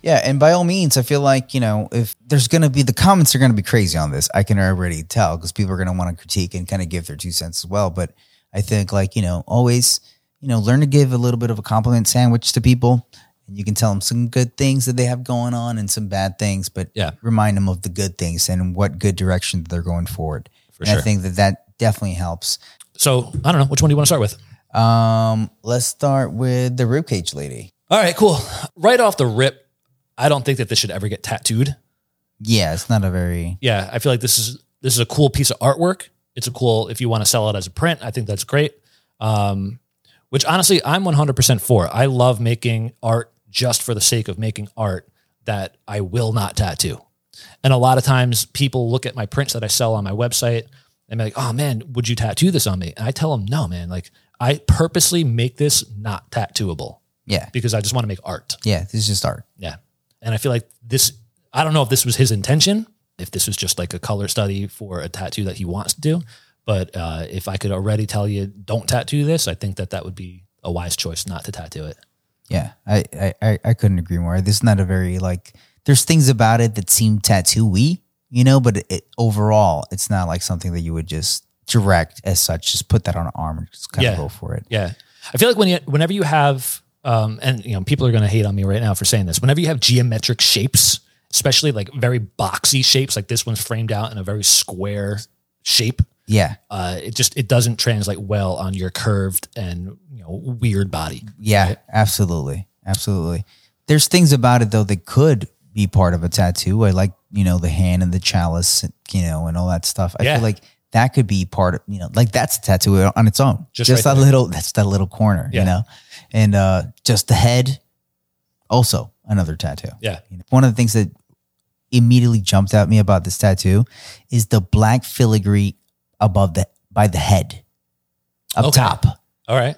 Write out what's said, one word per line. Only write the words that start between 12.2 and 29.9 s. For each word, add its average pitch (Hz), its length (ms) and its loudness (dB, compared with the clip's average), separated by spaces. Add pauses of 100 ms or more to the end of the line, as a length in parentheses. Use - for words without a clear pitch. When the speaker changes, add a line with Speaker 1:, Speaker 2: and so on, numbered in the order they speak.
Speaker 1:
to 120 100 0
people, 123 440 4 (400)
and 98 120 -14
you 101 40 -6
can 104 120 -2
tell 110 160 0
them 98 100 -2
some 117 280 -2
good 123 280 -2
things 135 300 0
that 127 100 -2
they 127 80 0
have 123 180 -4
going 120 300 -4
on 120 240 -4
and 104 140 -4
some 107 180 -4
bad 95 300 -4
things, 98 320 -2
but 92 240 -8
Speaker 2:
Yeah. 87 160 -4 (100)
Speaker 1:
remind 107 380 0
them 98 100 0
of 92 140 -4
the 98 80 -8
good 92 260 -6
things 85 320 -4
and 90 260 -2
what 90 240 -2
good 95 180 0
direction 90 520 -2
they're 85 140 -4
going 85 240 -4
forward. 78 420 -8 (240)
Speaker 2:
For - 120 -14
Speaker 1:
And 104 80 2
Speaker 2:
sure. 104 60 2
Speaker 1:
I - 40 -2
think 104 220 0
that 92 120 -4
that 98 400 0
definitely 104 380 -2
helps. 87 440 -6 (380)
Speaker 2:
So, 127 380 0 (100)
I 143 80 4
don't 139 80 4
know. 135 60 4
Which 139 160 0
one 156 80 4
do - 20 6
you 143 60 4
wanna 147 80 2
start 147 160 2
with? 101 120 -2 (400)
Speaker 1:
Um, 113 760 2 (120)
let's 120 220 -2
start 135 480 -2
with 127 460 -2
the 127 60 2
ribcage 117 500 -2
lady. 71 400 -12 (160)
Speaker 2:
All 196 80 4
right, 175 180 0
cool. 175 240 4 (360)
Right 220 220 4
off 226 200 2
the 139 80 2
rip, 120 400 0 (520)